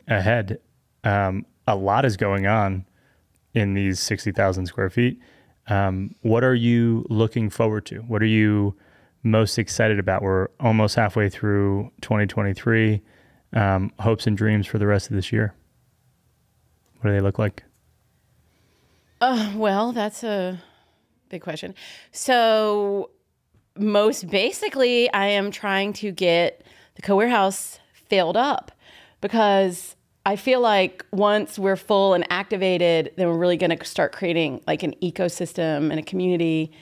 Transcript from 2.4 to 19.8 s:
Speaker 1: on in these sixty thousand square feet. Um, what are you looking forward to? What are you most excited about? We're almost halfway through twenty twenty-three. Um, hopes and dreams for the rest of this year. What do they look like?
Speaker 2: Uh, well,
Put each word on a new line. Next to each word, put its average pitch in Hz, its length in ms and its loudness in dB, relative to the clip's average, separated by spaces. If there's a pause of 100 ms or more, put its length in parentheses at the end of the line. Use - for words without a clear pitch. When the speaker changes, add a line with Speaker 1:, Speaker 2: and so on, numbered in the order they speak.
Speaker 1:
on 98 400 0 (680)
in 101 220 0
these 98 260 0
sixty - 320 -4
thousand 95 320 0
square 95 240 -4
feet. 120 320 0 (460)
Um, 98 540 -2
what 117 240 2
are 131 100 4
you 117 540 2
looking 110 400 0
forward 107 380 -2
to? 104 140 -14
What 113 220 -2
are 110 40 4
you 107 500 2 (460)
most 110 360 2
excited 110 400 0
about? 95 220 0
We're 95 280 0 (120)
almost 110 340 2
halfway 107 360 2
through 101 600 0 (120)
twenty 104 240 0
twenty-three. 107 720 0 (540)
Um, 98 460 0
hopes 113 260 0
and 107 100 0
dreams 107 300 2
for - 120 -4
the 101 80 0
rest 101 220 2
of 110 80 -4
this 92 160 -4
year. 110 220 0 (1500)
What 107 100 0
do 101 60 2
they 101 60 2
look 98 160 0
like? 104 240 -2 (1600)
Speaker 2:
Uh, 233 360 0
well, 214 360 0